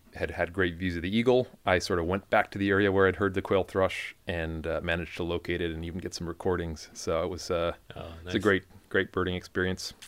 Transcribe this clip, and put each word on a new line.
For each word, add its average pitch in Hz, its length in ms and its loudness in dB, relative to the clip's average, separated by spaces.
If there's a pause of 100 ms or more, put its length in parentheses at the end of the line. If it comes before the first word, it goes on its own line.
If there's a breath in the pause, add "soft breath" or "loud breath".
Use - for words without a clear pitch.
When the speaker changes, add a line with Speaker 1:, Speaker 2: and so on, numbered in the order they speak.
(140)
Speaker 1:
had 82 160 -4
had 85 220 -2
great 90 240 0
views 90 200 0
of 82 60 -4
the 95 120 -2
eagle, 123 340 4 (180)
I 90 140 6
sort 90 180 0
of 82 80 0
went 95 240 -2
back 104 220 2
to 104 60 -6
the 98 120 2
area 98 220 4
where 95 160 6
I'd 92 80 0
heard 98 180 2
the 95 80 -2
quail 95 220 2
thrush - 500 0 (140)
and, 80 380 -4
uh, 80 160 -2
managed 85 340 -2
to 90 80 -4
locate 85 360 -2
it 85 120 -2
and 80 120 -6
even 85 140 -6
get 90 160 -8
some 85 140 -6
recordings. 85 640 -2
So 82 300 -2
it 90 40 -2
was, 87 220 -6
uh, 85 220 0 (240)
Speaker 2:
Oh, 82 160 -12 (120)
Speaker 1:
it's 90 100 -6
a - 20 4
Speaker 2:
nice. 101 60 0
Speaker 1:
great, 95 220 4 (260)
great 95 220 0
birding 90 220 0
experience. 92 580 -2 (140)